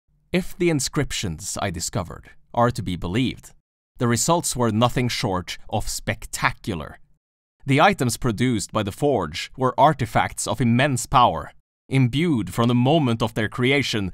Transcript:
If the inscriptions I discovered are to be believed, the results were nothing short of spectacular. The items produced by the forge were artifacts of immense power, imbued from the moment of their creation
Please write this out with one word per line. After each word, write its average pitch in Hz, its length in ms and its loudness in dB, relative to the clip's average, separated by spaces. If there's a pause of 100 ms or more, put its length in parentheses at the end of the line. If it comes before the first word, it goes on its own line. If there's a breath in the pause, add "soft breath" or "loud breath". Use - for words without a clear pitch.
(320)
If - 240 -2
the 175 140 2
inscriptions 123 880 -4
I 101 100 -2
discovered - 600 -8 (240)
are 120 160 4
to 117 120 -6
be 90 140 -4
believed, 98 560 -2 (460)
the 123 100 2
results 147 480 0
were 117 160 0
nothing 120 360 2
short 92 500 -4 (100)
of 107 200 -4
spectacular. - 1120 -6 (640)
The 135 160 4
items 160 360 2
produced 117 560 -2
by 107 100 0
the 101 100 -4
forge 98 640 -2
were 127 220 0
artifacts 123 720 2
of 104 120 -2
immense 123 460 2
power, 95 460 4 (360)
imbued 127 640 2
from 120 160 2
the 123 60 2
moment 123 480 2
of 113 120 -2
their 107 140 0
creation 123 640 0